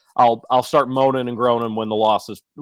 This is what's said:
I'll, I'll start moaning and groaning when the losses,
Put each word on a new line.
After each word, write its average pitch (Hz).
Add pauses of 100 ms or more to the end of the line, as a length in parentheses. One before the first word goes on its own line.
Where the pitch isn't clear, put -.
(160)
I'll, 117
I'll 127
start 139
moaning 131
and 120
groaning 117
when 110
the 107
losses, 107 (200)